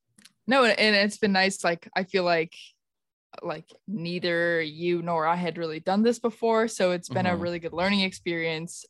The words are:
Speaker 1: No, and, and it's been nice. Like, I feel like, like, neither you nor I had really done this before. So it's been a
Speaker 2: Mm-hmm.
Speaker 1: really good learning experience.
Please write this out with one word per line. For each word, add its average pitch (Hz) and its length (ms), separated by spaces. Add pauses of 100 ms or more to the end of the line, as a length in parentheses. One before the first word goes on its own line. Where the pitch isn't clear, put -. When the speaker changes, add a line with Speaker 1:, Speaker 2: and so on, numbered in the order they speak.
(460)
Speaker 1:
No, 254 180
and, 220 140
and 214 180
it's 202 220
been 202 140
nice. 190 320
Like, 170 300
I 185 100
feel 185 200
like, 170 300 (880)
like, 160 280 (160)
neither 170 760
you 165 400
nor 170 240
I 170 100
had 175 220
really 160 220
done 190 220
this 240 160
before. 226 500
So 185 240
it's 175 180
been 185 160
a 180 60
Speaker 2:
Mm-hmm. 175 100
Speaker 1:
really 175 160
good 160 160
learning 190 260
experience. 165 880